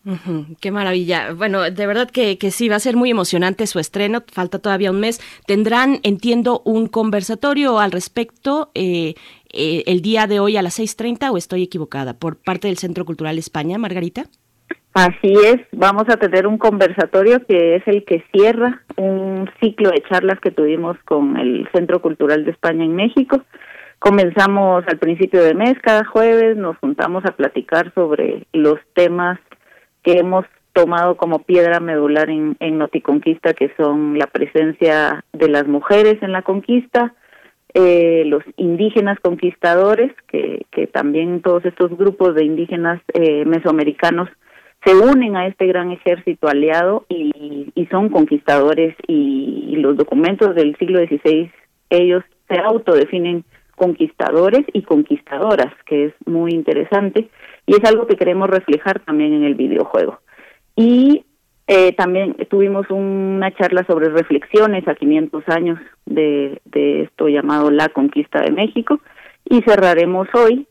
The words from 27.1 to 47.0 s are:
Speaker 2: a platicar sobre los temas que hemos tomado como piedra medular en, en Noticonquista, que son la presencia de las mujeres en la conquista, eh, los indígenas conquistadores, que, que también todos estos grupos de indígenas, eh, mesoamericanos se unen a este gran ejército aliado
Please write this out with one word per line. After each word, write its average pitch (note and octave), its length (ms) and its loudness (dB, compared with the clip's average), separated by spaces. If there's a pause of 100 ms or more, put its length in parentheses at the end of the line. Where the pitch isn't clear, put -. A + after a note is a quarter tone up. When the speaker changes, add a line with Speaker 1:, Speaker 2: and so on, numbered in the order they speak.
Speaker 2:
a F3 60 -2
platicar D#3+ 640 -4
sobre - 580 -2
los D3+ 280 2 (140)
temas F3 440 0 (640)
que F3 160 4
hemos F#3 280 0 (260)
tomado F3 440 2
como E3+ 240 -2
piedra E3+ 400 2
medular D3+ 500 0
en, D#3 300 -2
en D#3+ 180 -2
Noticonquista, D#3 760 -2
que D3 240 -2
son D3 420 -2
la C#3 80 0
presencia D3+ 1080 0
de D#3 160 0
las C#3+ 180 0
mujeres G#3 560 2
en F#3+ 100 -4
la F#3 100 -4
conquista, A#3+ 720 -2 (600)
eh, E3+ 520 4
los D3 160 0 (140)
indígenas G3+ 640 0
conquistadores, F#3 920 0 (160)
que, - 420 -6
que D#3+ 160 -4
también D#3+ 560 -4
todos F3 220 0
estos F3 320 -2
grupos F#3 380 2
de D#3 100 2
indígenas, E3+ 560 -4 (120)
eh, D3+ 320 2
mesoamericanos E3 840 0 (580)
se F#3+ 80 8
unen A#3 420 4
a F#3 120 -2
este F#3+ 180 -2
gran F3+ 240 0
ejército F3 580 -2
aliado D#3+ 600 0